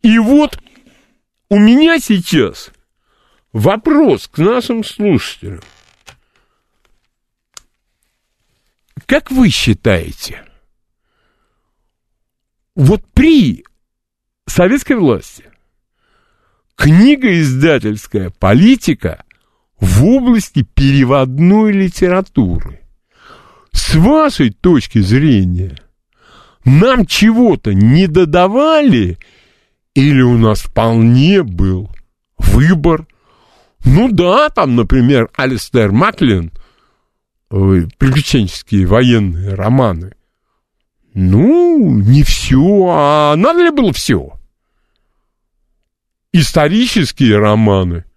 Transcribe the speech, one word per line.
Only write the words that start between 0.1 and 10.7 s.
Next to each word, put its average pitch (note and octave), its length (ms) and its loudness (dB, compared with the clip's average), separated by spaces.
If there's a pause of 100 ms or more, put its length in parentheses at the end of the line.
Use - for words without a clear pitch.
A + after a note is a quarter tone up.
вот C#4+ 400 0 (880)
у G3+ 100 0
меня C4+ 420 2
сейчас E3+ 720 -4 (800)
вопрос G#3+ 760 -2
к - 120 -14
нашим A3+ 440 -2
слушателям. A#2 800 -6 (3500)
Как D4 240 -4
вы B3+ 180 2
считаете, - 960 -4 (2250)